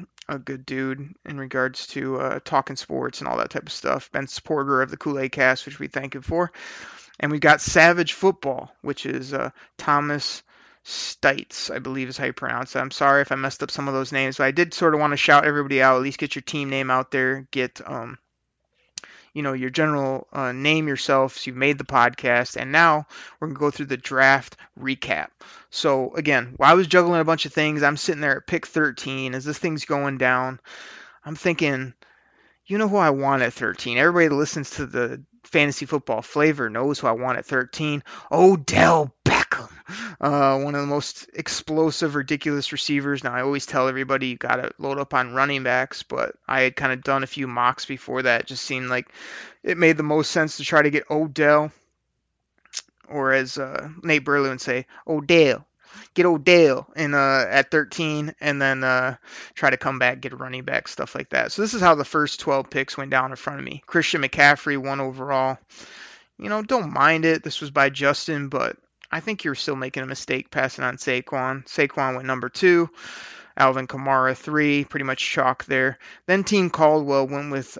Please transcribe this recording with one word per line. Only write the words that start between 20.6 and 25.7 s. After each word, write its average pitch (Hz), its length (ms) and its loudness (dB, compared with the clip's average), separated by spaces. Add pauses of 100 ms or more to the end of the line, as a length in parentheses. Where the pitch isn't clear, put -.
yourself, 135 480 2
so - 140 -10
you've 123 80 -12
made 143 180 2
the 143 80 -8
podcast, 120 720 2
and 135 160 -6
now 156 340 4 (320)
we're 156 100 -6
gonna 139 120 -10
go 147 100 2
through 143 160 -8
the 135 120 -4
draft 135 580 2 (240)
recap. 127 480 -4 (400)
So, 135 460 -2